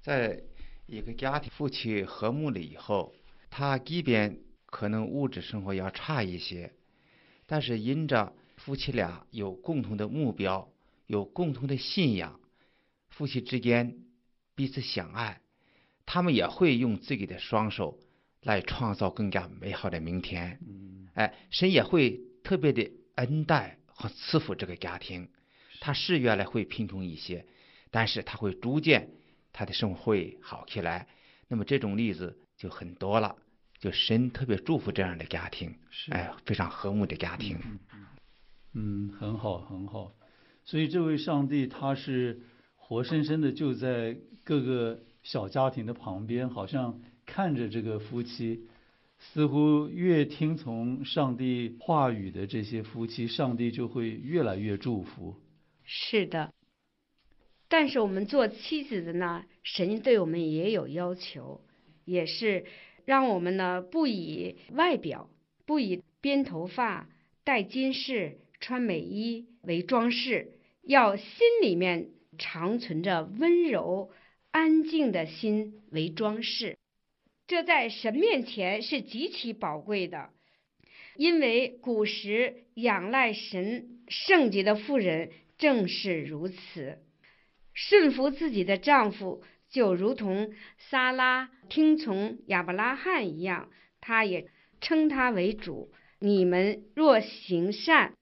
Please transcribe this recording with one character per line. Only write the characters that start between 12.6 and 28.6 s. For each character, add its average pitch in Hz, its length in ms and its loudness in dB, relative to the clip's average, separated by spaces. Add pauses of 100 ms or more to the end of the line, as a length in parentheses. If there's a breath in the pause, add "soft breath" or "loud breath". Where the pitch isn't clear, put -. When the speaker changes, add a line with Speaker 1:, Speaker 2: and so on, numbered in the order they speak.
Speaker 1:
夫 - 180 -8
妻 131 140 -2
之 123 180 -4
间 120 400 2 (560)
彼 135 140 -2
此 135 120 -6
相 85 320 -6
爱， 107 280 -6 (680)
他 180 160 0
们 170 120 4
也 92 120 4
会 143 300 4
用 117 220 2
自 - 180 -6
己 98 100 -6
的 90 140 -10
双 107 320 0
手 87 260 -4 (440 soft breath)
来 101 180 0
创 104 340 -4
造 95 160 0
更 101 220 -4
加 90 160 -4 (120)
美 98 120 -8
好 - 180 -4
的 85 80 -4
明 85 240 -4
天。 87 460 -8
Speaker 2:
嗯。 95 460 -18
Speaker 1:
哎， 107 200 -2 (160 loud breath)
神 185 220 2
也 131 100 6
会 139 380 2 (240)
特 190 120 0
别 143 160 4
的 113 160 0 (280)
恩 143 280 0
待 147 420 0
和 - 220 -12
赐 - 300 -2
福 104 160 -2
这 87 140 -8
个 87 80 -10
家 90 220 -8
庭。 90 300 -10 (520 loud breath)
他 147 120 -4
是 160 280 2
原 113 180 4
来 101 60 0
会 107 200 -2
贫 107 220 -6
穷 98 180 -8
一 82 120 -6
些， 87 280 -10 (460 soft breath)
但 113 160 2
是 110 160 -4
他 - 140 -10
会 101 160 -2
逐 127 280 -2